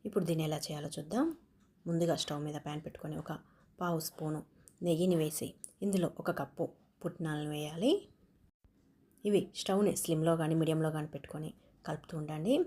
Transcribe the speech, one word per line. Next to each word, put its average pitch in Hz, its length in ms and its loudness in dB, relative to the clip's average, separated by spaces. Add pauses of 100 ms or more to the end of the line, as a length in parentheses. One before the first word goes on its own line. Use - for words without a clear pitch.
ఇప్పుడు 196 200 0
దీన్ని 160 200 2
ఎలా 151 180 -2
చేయాలో 151 300 -6
చూద్దాం. 165 300 -2 (640)
ముందుగా 170 340 2
స్టవ్ 147 220 -2
మీద 151 200 -6
ప్యాన్ 151 200 -6
పెట్టుకొని 156 380 -10
ఒక 156 100 -8 (480)
పావు 170 260 0
స్పూను 156 340 -4 (440)
నెయ్యిని 175 360 4
వేసి 156 280 -2 (360)
ఇందులో 190 240 2 (120)
ఒక 165 100 -2 (100)
కప్పు 143 240 -4 (380)
పుట్నాలను 151 520 -4
వేయాలి. 160 360 0 (1400)
ఇవి 202 120 6 (200)
స్టవ్ని 196 320 4 (100)
స్లిమ్‌లో 160 380 4
కానీ 160 200 2
మీడియంలో 160 360 4
కానీ 151 180 -4
పెట్టుకొని 151 360 -10 (340)
కలుపుతూ 156 360 -8
ఉండండి. 156 340 0 (120)